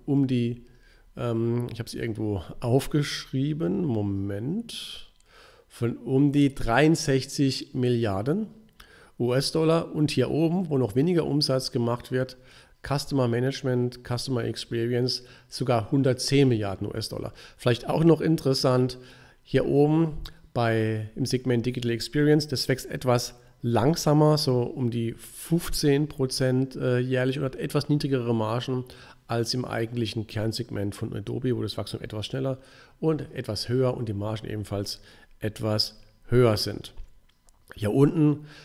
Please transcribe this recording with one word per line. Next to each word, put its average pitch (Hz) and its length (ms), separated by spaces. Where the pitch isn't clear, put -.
um 139 200
die, 120 400
ähm, 120 560
ich 113 60
habe 113 100
es - 60
irgendwo 110 480
aufgeschrieben, 151 1200
Moment, 107 1300
von - 280
um 139 360
die 143 220
dreiundsechzig 135 1200
Milliarden 123 720
U-S-Dollar 143 760
und 151 160
hier 123 200
oben, 165 380
wo 147 100
noch 113 180
weniger 165 300
Umsatz 139 440
gemacht 120 400
wird, 127 280
Customer 135 440
Management, 123 760
Customer 120 380
Experience, 120 800
sogar 120 440
hundertzehn 139 560
Milliarden 104 400
U-S-Dollar. - 440
Vielleicht - 320
auch 160 160
noch 160 160
interessant, 135 800
hier 131 240
oben 151 520
bei, 110 640
im 127 100
Segment 123 400
Digital 120 240
Experience. 147 580
Das - 200
wächst - 220
etwas 123 440
langsamer, 151 760
so 127 240
um 123 280
die 117 220
fünfzehn - 960
Prozent, 131 680
äh, 131 220
jährlich 127 400
und 147 60
hat 131 120
etwas 147 320
niedrigere 135 460
Margen 123 500
als 117 260
im 127 100
eigentlichen 113 640
Kernsegment 107 680
von - 200
Adobe, 120 420
wo 110 60
das 107 160
Wachstum - 240
etwas 107 240
schneller 135 320
und 156 320
etwas 113 360
höher 127 280
und 113 120
die 104 60
Margen 104 340
ebenfalls 101 520
etwas 107 600
höher 120 300
sind. - 360
Hier 104 200
unten 147 520